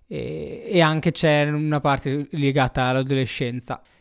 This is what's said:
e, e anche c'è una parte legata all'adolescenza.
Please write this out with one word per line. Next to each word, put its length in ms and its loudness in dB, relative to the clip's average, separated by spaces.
e, 600 -10
e 140 2
anche 320 2
c'è 300 2
una 380 0
parte 500 0
legata 540 0
all'adolescenza. 1000 -2